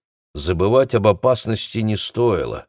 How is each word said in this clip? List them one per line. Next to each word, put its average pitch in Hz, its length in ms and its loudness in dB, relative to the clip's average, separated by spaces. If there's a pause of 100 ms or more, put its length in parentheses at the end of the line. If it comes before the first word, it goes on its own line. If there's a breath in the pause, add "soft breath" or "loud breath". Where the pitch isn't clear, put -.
(360)
забывать 92 580 2
об 104 120 2
опасности 113 720 0
не 107 180 -2
стоило. 92 720 -2